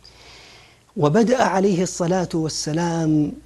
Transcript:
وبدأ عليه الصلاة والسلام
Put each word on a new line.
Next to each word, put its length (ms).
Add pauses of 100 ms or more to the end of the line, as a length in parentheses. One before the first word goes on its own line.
(960)
وبدأ 460
عليه 400
الصلاة 520
والسلام 1000 (140)